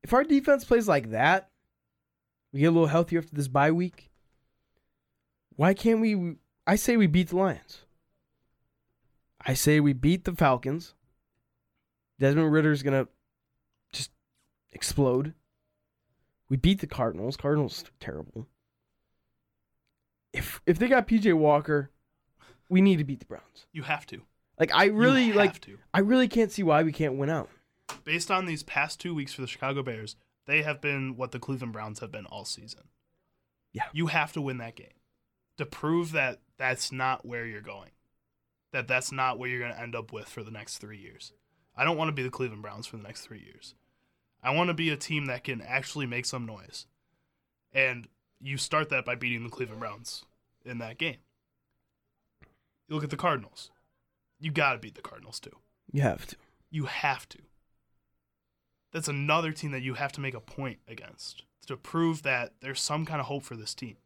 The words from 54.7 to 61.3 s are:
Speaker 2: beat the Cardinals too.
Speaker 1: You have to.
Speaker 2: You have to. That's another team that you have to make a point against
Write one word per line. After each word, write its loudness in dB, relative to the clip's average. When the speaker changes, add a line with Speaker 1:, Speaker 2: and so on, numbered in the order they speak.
Speaker 2:
beat -18
the -20
Cardinals -18
too. -20
Speaker 1:
You 0
have -2
to. -18
Speaker 2:
You -6
have -4
to. -20
That's -8
another 0
team -8
that -8
you -6
have -6
to -12
make -6
a -12
point -10
against -18